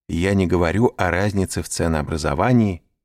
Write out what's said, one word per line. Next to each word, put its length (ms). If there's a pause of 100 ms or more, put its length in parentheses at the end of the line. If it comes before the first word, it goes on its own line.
я 260
не 120
говорю 500
о 140
разнице 520
в 60
ценообразовании, 1120 (220)